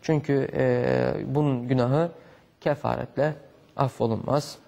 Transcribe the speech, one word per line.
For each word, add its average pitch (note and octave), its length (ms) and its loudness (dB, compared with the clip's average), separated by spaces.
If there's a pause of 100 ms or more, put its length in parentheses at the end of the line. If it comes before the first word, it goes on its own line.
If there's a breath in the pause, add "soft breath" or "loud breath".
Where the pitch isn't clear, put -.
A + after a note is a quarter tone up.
Çünkü, C#3+ 520 0
e, B2 580 2 (140)
bunun C3+ 420 0
günahı C3+ 420 2 (500 loud breath)
kefaretle C3+ 760 -2 (420)
affolunmaz. B2+ 920 -2